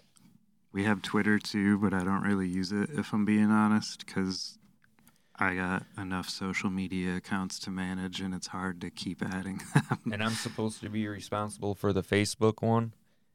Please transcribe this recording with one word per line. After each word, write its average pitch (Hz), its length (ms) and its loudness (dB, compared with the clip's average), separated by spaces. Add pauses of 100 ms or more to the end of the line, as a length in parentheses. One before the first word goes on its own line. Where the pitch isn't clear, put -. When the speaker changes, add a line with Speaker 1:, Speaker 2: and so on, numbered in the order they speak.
(720)
Speaker 1:
We 98 120 2
have 104 180 4
Twitter, 104 360 4
too, 101 400 4
but 98 160 4
I 92 100 2
don't 98 180 0
really 98 260 2
use 92 240 0
it, 104 180 0
if - 220 -4
I'm 107 120 2
being 104 260 6
honest, 107 560 2
'cause - 520 -4 (760)
I 92 200 2
got 92 280 0 (120)
enough 92 320 -4
social 95 420 -2
media 92 460 -2
accounts 92 440 -4
to - 100 -8
manage, 92 500 -6
and 95 140 -4
it's 87 140 -8
hard 92 340 -6
to 87 80 -8
keep - 320 -8
adding 95 360 -4
<laughs> - 160 -12
them. - 380 0
Speaker 2:
And 101 100 -2
I'm 113 120 2
supposed 110 480 -4
to 104 60 -6
be 107 200 -2
responsible 104 640 -4
for 104 180 2
the 92 100 2
Facebook 104 600 2
one, 113 300 2 (420)